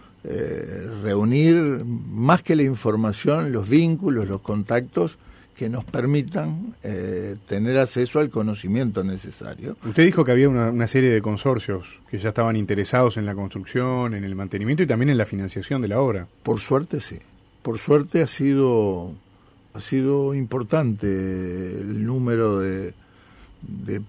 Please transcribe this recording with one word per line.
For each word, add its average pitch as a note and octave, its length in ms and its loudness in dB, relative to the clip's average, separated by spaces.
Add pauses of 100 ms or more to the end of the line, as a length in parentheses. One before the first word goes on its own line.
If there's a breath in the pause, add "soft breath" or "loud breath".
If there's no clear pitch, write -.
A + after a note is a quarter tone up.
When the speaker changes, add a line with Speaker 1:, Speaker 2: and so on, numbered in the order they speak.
(240 soft breath)
Speaker 1:
eh, D#2 640 -6 (140)
reunir A#2 540 4 (300)
más A#2+ 580 0
que E3+ 120 2
la D3 80 4
información, B2 880 0
los G#2+ 160 -2
vínculos, D3+ 600 2
los G2 140 -6
contactos A#2+ 760 -2 (380 soft breath)
que A2+ 140 -6
nos A#2 160 -6
permitan, D#3 960 -2
eh, G2 520 -6 (120)
tener A#2 320 0
acceso B2+ 400 0
al D3 100 0
conocimiento G#2+ 720 -2
necesario. - 800 -10
Speaker 2:
Usted C#3 220 4
dijo E3+ 180 6
que B2 80 2
había C3 180 6
una, A#2+ 200 2
una A#2 160 2
serie C3 240 4
de A2+ 100 4
consorcios G#2 800 -2 (120)
que G#2 80 -4
ya G#2+ 100 -2
estaban A2+ 260 0
interesados G#2+ 640 2
en G#2 80 -4
la G2+ 80 -4
construcción, A#2+ 800 -4
en G2 100 -6
el G2 120 -6
mantenimiento G#2 480 -2
y - 20 0
también B2+ 240 2
en C3+ 80 4
la G#2+ 80 2
financiación G2 560 -4
de G#2+ 60 -2
la G#2 120 0
obra. G#2+ 280 0 (160)
Speaker 1:
Por A2+ 160 0
suerte C#3 400 -2
sí. E2+ 180 -12 (460)
Por A2+ 160 -4
suerte D3+ 420 2
ha D3 60 0
sido, A2+ 880 2 (600 soft breath)
ha A2 60 -14
sido C#3 560 0
importante B2 720 0
el F#2+ 960 -4
número A#2 540 0
de, F#2+ 340 -4 (720 soft breath)
de G#2 460 -8